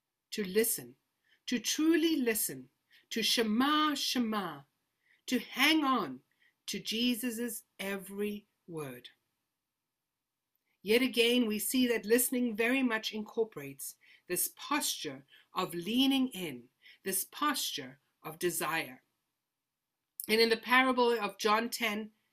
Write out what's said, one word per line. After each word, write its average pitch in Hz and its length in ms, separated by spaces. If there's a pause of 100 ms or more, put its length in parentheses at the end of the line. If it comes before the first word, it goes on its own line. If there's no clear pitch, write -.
(320)
to 214 120
listen, 165 520 (520)
to 247 120
truly 320 580
listen, 220 480 (460)
to 226 100
Shema, 269 760
Shema, 214 640 (680)
to 247 120
hang 294 440
on 202 360 (480)
to 202 120
Jesus's 233 840 (160)
every 196 680 (220)
word. 147 420 (1700)
Yet 220 200
again, 240 460
we 214 120
see 254 280
that 226 180
listening 247 500
very 240 260
much 220 320
incorporates 208 840 (320)
this 175 280
posture 151 680 (320)
of 180 180
leaning 254 560
in, 151 340 (400)
this 190 280
posture 143 680 (240)
of 160 160
desire. 160 600 (1300)
And 214 120
in 233 100
the 226 80
parable 247 540
of 208 280
John 220 300
ten, 220 420 (220)